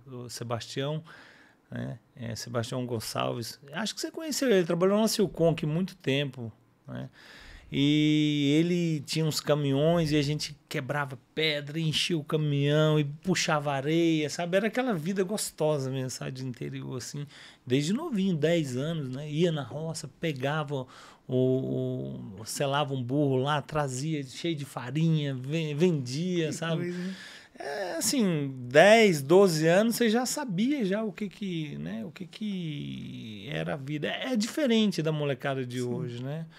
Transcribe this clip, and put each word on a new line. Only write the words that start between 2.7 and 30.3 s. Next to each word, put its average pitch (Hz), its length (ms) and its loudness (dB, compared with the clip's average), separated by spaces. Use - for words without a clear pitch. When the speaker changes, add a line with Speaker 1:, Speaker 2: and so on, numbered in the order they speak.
Speaker 1:
Gonçalves. 123 760 -4
Acho 196 220 -6
que - 60 -12
você 320 100 -6
conheceu 302 400 -2
ele, 185 160 4
trabalhou 185 340 4
na 220 80 4
Silcom 170 420 2
aqui 160 160 0
muito 165 300 -2
tempo, 131 560 -2
né? 131 220 -10
E 151 840 4
ele 170 400 2
tinha 156 240 -2
uns 156 160 0
caminhões 151 720 2
e 151 40 4
a 147 60 4
gente 147 340 -2
quebrava 139 500 -4
pedra, 151 460 -2
enchia 160 360 0
o 147 60 -2
caminhão 151 760 4
e 147 40 4
puxava 151 680 0
areia, 156 580 2
sabe? 170 260 -2
Era 208 120 2
aquela 247 260 0
vida 185 300 -2
gostosa 151 680 -2
mesmo, 131 200 -4
sabe? 147 220 -8
De 131 140 -8
interior, 135 500 -8
assim. 143 300 -8
Desde 143 260 2
novinho, 208 440 0
dez 151 400 0
anos, 151 320 -4
né? 139 200 -8
Ia 160 220 2
na 151 140 -4
roça, 151 440 -10
pegava 143 680 -2
o, 127 1120 0
o, 113 60 -12
selava 139 500 0
um 131 80 -2
burro 131 360 2
lá, 143 220 2
trazia 147 600 -4
cheio 170 320 -4
de 143 100 -6
farinha, 143 680 0
ven-, 147 400 -4
vendia, 160 760 0
Speaker 2:
Que 135 40 -4
Speaker 1:
sabe? 165 320 -2
Speaker 2:
coisa, 175 180 -6
hein? 185 120 -6
Speaker 1:
É, - 380 -6
assim, 175 580 0
dez, 185 520 8
doze 160 460 6
anos, 208 300 4
você 240 140 4
já 240 160 2
sabia 254 580 0